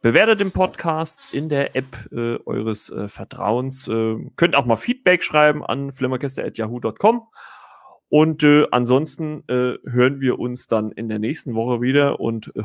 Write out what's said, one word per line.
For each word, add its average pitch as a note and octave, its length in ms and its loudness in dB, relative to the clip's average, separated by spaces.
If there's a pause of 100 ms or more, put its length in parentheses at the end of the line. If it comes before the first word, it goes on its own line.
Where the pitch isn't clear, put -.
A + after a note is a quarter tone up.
bewertet G3 400 4
den G3 100 0
Podcast E3+ 800 -4
in D3 160 -4
der C#3 280 -2
App, C3 200 -6 (160)
äh, A#2 320 -4
eures, A2 460 -4
äh, - 180 -8
Vertrauens. A#2+ 800 -4
Äh, A2+ 280 0 (200)
könnt E3+ 180 2
auch C3+ 120 2
mal A#2 100 4
Feedback F3+ 480 0
schreiben D3+ 400 2
an C#3 280 -6
flimmerkiste C3 520 -4
at - 140 -8
yahoo A2+ 200 -4
dot A#2 200 -6
com. A3+ 240 4 (880)
Und, D3+ 320 4
äh, D3 280 6
ansonsten, D3 760 0
äh, B2+ 380 0
hören B2+ 340 2
wir C3 180 0
uns B2 280 -6
dann G#2+ 260 0
in A2+ 160 -8
der G#2+ 100 -4
nächsten A#2 360 -4
Woche A#2 260 -2
wieder C#3 400 2
und, A2+ 340 -4
äh, - 100 -6